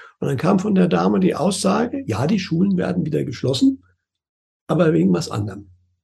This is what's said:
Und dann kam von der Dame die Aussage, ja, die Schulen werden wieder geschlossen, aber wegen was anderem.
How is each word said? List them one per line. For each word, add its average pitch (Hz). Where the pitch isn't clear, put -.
Und 147
dann 143
kam 185
von 196
der 180
Dame 185
die 185
Aussage, 208
ja, 120
die 208
Schulen 185
werden 175
wieder 147
geschlossen, 135
aber 160
wegen 170
was 165
anderem. -